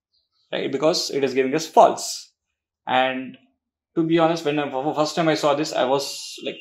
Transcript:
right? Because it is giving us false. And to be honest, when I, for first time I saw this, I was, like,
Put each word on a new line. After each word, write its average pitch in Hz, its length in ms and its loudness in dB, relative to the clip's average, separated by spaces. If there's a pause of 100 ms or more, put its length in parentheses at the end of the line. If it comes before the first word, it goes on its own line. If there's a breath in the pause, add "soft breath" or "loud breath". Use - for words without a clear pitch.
(520)
right? 139 200 -4
Because 151 400 0
it 139 120 -2
is 123 120 0
giving 131 180 0
us 156 140 -2
false. - 640 2 (560)
And 131 500 -2 (580)
to 170 60 2
be 160 160 2
honest, 165 280 2
when 147 120 -2
I, 143 140 -4
for 135 240 -4
first 151 200 -2
time 170 120 0
I 156 80 4
saw 151 180 2
this, 151 180 -2
I 113 120 0
was, - 600 -4
like, 131 180 -10